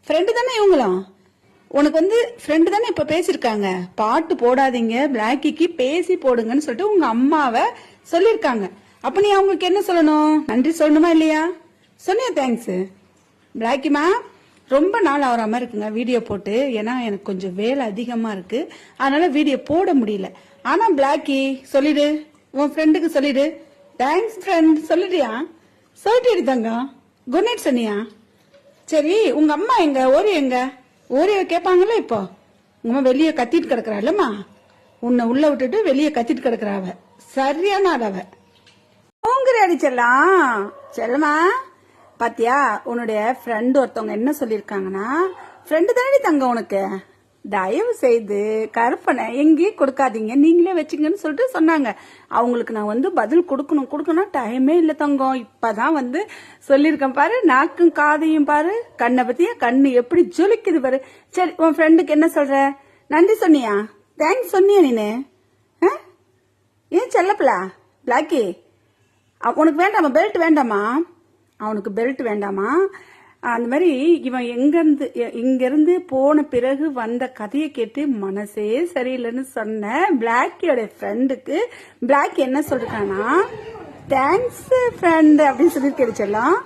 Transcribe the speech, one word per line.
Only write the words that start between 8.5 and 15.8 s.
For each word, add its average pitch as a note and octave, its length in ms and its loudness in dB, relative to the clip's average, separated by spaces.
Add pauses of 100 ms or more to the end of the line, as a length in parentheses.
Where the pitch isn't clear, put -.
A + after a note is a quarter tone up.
அப்ப F4 200 -2
நீ G#4 100 4
அவங்களுக்கு F#4+ 360 2
என்ன F#4+ 140 2
சொல்லணும்? D4+ 680 2
நன்றி B3+ 320 0
சொல்லணுமா D#4 280 4
இல்லையா? D#4+ 420 2 (580)
சொன்னியா A4+ 280 -2
தேங்க்ஸ்? A3+ 500 -2 (760)
பிளாக்கிமா, C#4+ 460 0 (640)
ரொம்ப F#4 320 2
நாள் C#4+ 220 2
ஆகிற A#3 240 0
மாதிரி A#3+ 240 -4
இருக்குங்க G#3+ 220 -6